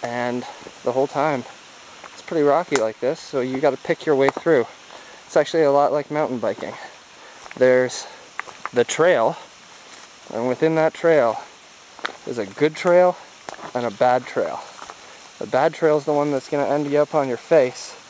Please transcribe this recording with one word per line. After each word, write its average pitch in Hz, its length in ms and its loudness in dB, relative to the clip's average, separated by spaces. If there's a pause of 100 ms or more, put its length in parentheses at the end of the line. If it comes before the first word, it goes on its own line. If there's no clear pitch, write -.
and 120 420 -4 (380)
the 127 80 -2
whole 131 160 0
time 143 360 -2 (680)
it's - 80 -20
pretty 165 220 -2
rocky 147 340 2
like 110 220 -2
this, 139 200 -2
so - 220 -6
you 131 180 -4
gotta 135 180 2
pick - 280 -4
your 156 100 2
way 135 140 4
through. 139 360 2 (600)
It's - 120 -2
actually 160 260 2
a 143 80 4
lot 143 200 4
like 143 200 -4
mountain 143 280 -2
biking. 104 340 -6 (840)
There's 127 480 2 (680)
the 120 100 2
trail, 156 540 2 (960)
and 113 140 -4
within 160 280 0
that 160 180 2
trail 139 480 2 (840)
is 123 120 -8
a 110 80 -4
good 143 300 -2
trail 180 420 4 (560)
and 120 120 -2
a 117 60 -2
bad 123 340 2
trail. 82 360 -4 (800)
The 110 80 -8
bad 131 260 0
trail 151 240 2
is 143 80 -2
the 151 80 -2
one 147 180 0
that's 135 180 -4
gonna 143 180 -2
end 143 200 0
you 143 120 0
up 147 160 0
on 139 120 2
your 123 100 -4
face - 580 0 (140)